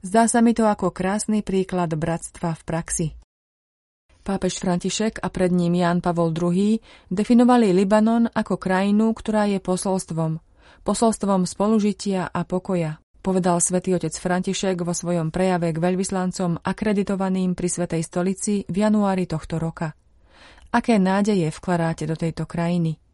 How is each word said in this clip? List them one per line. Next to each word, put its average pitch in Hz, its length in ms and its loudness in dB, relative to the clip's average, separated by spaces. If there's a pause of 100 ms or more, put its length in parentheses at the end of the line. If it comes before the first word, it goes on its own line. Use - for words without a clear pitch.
Zdá 220 240 4
sa 233 160 4
mi 233 80 6
to 220 160 2
ako 208 240 -2
krásny 208 480 -2
príklad 185 540 -2
bratstva 165 580 -4
v - 140 -12
praxi. 165 400 -4 (1120)
Pápež 185 400 -4
František 190 640 -2
a 180 80 -6
pred 185 160 2
ním 175 320 2
Ján 175 240 2
Pavol 170 240 0
druhý 175 480 0 (320)
definovali 233 640 4
Libanon 214 560 4
ako 208 320 -4
krajinu, 202 560 2
ktorá 214 320 0
je 196 80 0
posolstvom. 180 800 -4 (480)
Posolstvom 202 640 0
spolužitia 202 800 0
a 175 160 -4
pokoja, 175 560 -4 (240)
povedal 185 360 2
Svätý 180 360 0
Otec 160 160 -4
František 185 720 -2
vo 175 80 -2
svojom 170 400 -2
prejave 180 400 0
k 160 80 -2
veľvyslancom 185 800 -2
akreditovaným 190 960 0
pri 180 120 -2
Svätej 170 360 -2
stolici 196 640 -2
v 175 120 -4
januári 202 440 2
tohto 160 320 -6
roka. 160 400 -6 (720)
Aké 233 320 2
nádeje 190 480 2
vkladáte 165 560 -2
do 156 80 -4
tejto 160 320 -4
krajiny? 170 560 -2 (120)